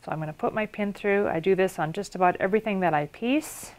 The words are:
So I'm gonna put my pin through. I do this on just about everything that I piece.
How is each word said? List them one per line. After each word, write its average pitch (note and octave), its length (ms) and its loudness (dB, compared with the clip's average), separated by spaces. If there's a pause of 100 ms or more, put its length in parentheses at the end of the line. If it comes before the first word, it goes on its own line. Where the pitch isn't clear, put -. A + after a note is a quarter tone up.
So - 80 -6
I'm D3 80 -4
gonna D#3 140 -6
put - 200 -4
my G#3+ 120 -2
pin G#3 260 -4
through. G3+ 380 2
I E3 100 0
do F#3 160 4
this F#3 240 0
on D#3+ 140 -2
just G3 200 -6
about F3+ 240 4
everything G3+ 440 0
that E3+ 120 4
I D3 140 0
piece. - 720 -2